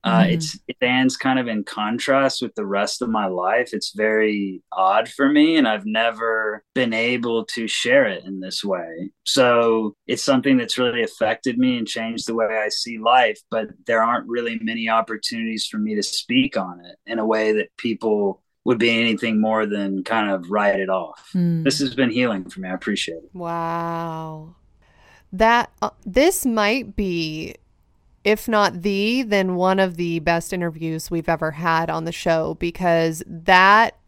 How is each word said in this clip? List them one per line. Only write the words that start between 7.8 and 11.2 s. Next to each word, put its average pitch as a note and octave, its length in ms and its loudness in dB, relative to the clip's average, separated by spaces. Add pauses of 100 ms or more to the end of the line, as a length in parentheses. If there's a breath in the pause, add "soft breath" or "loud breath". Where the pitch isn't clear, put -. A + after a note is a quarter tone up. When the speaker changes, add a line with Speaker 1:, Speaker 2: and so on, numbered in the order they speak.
Speaker 1:
it F#2 180 -6
in F#2+ 140 -10
this F#2 240 -10
way. F2 480 -6 (140)
So A#2 720 2 (120)
it's - 160 -4
something C3 340 4
that's A#2+ 220 -2
really A#2+ 240 0
affected A2+ 560 -2